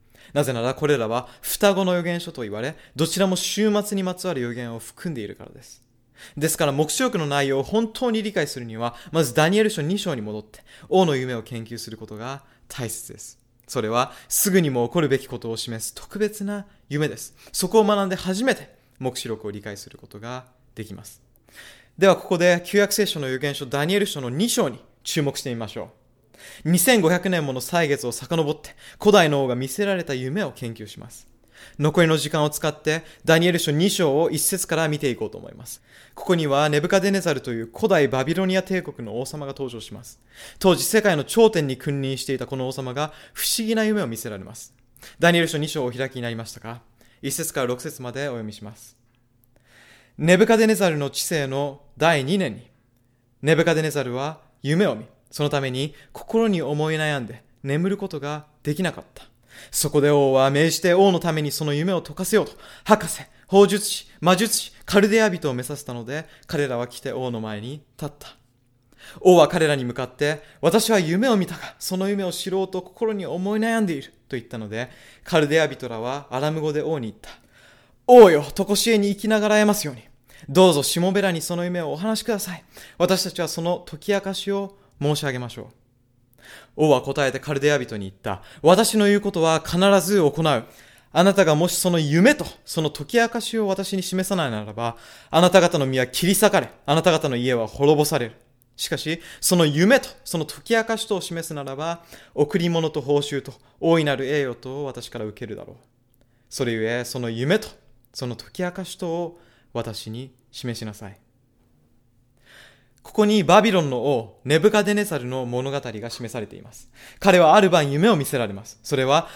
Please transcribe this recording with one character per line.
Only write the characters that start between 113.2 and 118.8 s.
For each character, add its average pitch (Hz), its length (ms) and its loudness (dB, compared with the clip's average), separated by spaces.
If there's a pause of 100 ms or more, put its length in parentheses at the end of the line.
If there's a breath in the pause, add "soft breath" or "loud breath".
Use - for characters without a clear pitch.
に 208 200 4
バ 185 160 8
ビ 190 100 2
ロ 185 100 4
ン 143 80 -2
の 127 100 -4
王、 117 440 -2
ネ 147 160 2
ブ 202 100 4
カ 208 140 4
デ 208 100 0
ネ 208 120 0
ザ 170 120 -4
ル 123 80 -6
の 127 200 -6
物 127 260 -4
語 139 100 -4
が 113 280 -10
示 113 200 -10
さ 120 120 -8
れ 104 40 -8
て 92 120 -18
い - 40 -20
ま - 120 -20
す。 - 160 -20 (300 loud breath)
彼 180 200 6
は 165 160 8
あ 214 60 8
る 190 80 4
晩 156 200 2
夢 156 200 4
を 196 80 4
見 139 80 -2
せ 143 120 -4
ら 120 80 0
れ 101 60 -8
ま 98 140 -14
す。 - 180 -20